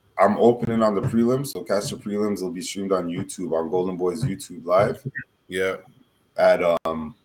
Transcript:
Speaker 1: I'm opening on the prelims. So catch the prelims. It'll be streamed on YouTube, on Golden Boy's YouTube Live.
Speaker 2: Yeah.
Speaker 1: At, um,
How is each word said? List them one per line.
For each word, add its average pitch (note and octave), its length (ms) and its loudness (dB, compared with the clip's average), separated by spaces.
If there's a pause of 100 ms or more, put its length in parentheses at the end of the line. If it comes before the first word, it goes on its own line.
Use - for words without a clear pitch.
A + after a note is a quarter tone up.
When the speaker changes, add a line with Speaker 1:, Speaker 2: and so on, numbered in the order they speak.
(180)
Speaker 1:
I'm G2+ 200 4
opening A2+ 460 4
on G#2+ 120 4
the F#2+ 60 0
prelims. B2 460 2
So - 160 -8
catch G#2 260 -2
the G2+ 80 -8
prelims. G#2 400 -2
It'll F2+ 140 -4
be F2 100 -8
streamed F#2+ 320 -6
on F2 160 0
YouTube, F2 440 -6
on D#2+ 160 -2
Golden F2+ 280 -2
Boy's F2 260 -2
YouTube F2+ 420 -8
Live. F#2+ 380 2 (440)
Speaker 2:
Yeah. F#2 300 -4 (600)
Speaker 1:
At, F2+ 260 4 (220)
um, D#2+ 400 -6